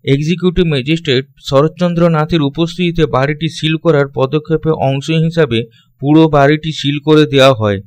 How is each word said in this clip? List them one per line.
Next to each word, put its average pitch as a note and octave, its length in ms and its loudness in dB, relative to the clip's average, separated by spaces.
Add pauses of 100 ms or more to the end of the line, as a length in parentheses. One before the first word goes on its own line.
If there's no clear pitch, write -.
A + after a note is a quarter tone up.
এক্সিকিউটিভ F3 600 0
ম্যাজিস্ট্রেট D3 600 -2 (200)
শরৎচন্দ্র E3 640 0
নাথের D#3+ 320 0
উপস্থিতিতে E3 640 -2
বাড়িটি C#3+ 440 -2
সিল D#3+ 280 -4
করার D3 380 0
পদক্ষেপে D#3 560 -2 (100)
অংশ C3+ 260 -2 (120)
হিসাবে D#3+ 400 0 (420)
পুরো D3+ 260 4
বাড়িটি D3+ 440 2
সিল C#3+ 280 -4
করে D3+ 260 4
দেওয়া C3+ 280 4
হয় G#2 340 -2